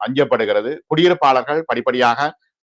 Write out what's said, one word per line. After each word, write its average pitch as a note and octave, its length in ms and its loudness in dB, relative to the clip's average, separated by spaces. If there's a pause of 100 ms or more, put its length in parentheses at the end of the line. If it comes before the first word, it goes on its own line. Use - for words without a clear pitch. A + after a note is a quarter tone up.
அஞ்சப்படுகிறது. A2+ 680 0 (160)
குடியிருப்பாளர்கள் D3+ 760 2
படிப்படியாக B2 580 0 (460)